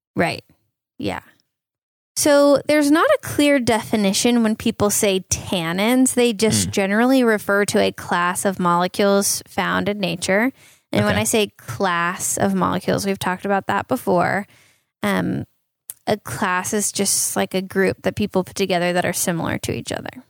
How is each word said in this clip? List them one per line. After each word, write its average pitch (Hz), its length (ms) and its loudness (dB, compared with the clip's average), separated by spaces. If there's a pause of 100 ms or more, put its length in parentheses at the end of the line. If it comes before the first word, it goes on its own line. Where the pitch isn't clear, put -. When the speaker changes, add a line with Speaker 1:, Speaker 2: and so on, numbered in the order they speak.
(160)
Speaker 1:
Right. 160 280 -4 (560)
Yeah. 92 220 -6 (960)
So 285 520 4
there's 294 240 4
not 349 180 4
a 587 140 4
clear 285 360 2
definition 226 840 2
when 220 120 0
people 208 360 0
say 190 300 2 (100)
tannins. 202 840 0
They 240 200 2
just 208 360 0
Speaker 2:
Mm. - 20 -6
Speaker 1:
generally 226 520 2
refer 208 420 2
to 202 140 0
a 190 120 2
class 180 540 -2
of 190 140 -2
molecules 185 880 2
found 185 420 -2
in 208 100 -4
nature. 190 520 0 (400)
And 208 140 0
when 208 100 0
Speaker 2:
Okay. 208 60 0
Speaker 1:
I - 20 -2
say 214 240 0 (100)
class 175 800 -4
of 196 160 0
molecules, 185 540 0
we've 196 100 -2
talked 185 280 -6
about 196 200 -2
that 202 220 -4
before. 190 580 0 (560)
Um, 185 440 -2 (600)
a 214 120 0
class 185 560 -4
is 208 180 -2
just, - 440 -2
like, 196 200 -2
a 185 80 0
group 190 400 -2
that 190 120 -2
people 190 280 -2
put - 120 -14
together 180 380 0
that 180 120 0
are 180 80 -2
similar - 460 -2
to - 140 -6
each - 180 -8
other. - 200 -8 (180)